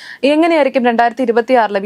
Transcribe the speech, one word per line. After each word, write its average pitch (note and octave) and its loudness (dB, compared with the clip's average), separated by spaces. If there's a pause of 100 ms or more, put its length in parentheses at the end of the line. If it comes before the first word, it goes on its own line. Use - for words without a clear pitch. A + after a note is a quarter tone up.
(320)
എങ്ങനെയായിരിക്കും D4+ 0
രണ്ടായിരത്തി A#3 0
ഇരുപത്തിയാറില് A3+ 0